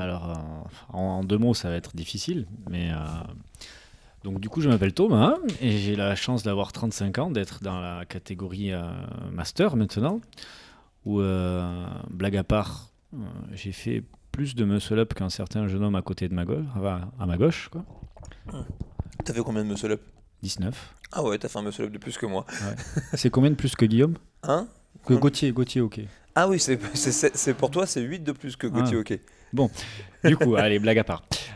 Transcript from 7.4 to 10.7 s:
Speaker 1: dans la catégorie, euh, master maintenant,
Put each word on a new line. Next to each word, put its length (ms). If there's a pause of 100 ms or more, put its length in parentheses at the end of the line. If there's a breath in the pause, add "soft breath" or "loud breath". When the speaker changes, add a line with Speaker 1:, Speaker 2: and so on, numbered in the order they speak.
Speaker 1:
dans 160
la 240
catégorie, 680
euh, 120 (480)
master 420
maintenant, 460 (840 loud breath)